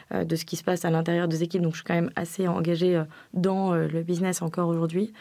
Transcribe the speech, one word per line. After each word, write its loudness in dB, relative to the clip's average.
euh, 0
de -2
ce -4
qui -8
se -6
passe 0
à 0
l'intérieur 2
des 0
équipes. 0
Donc, 2
je -12
suis -14
quand 0
même 0
assez -2
engagée, 2
euh, 2
dans, 2
euh, 2
le -2
business 0
encore 0
aujourd'hui. 0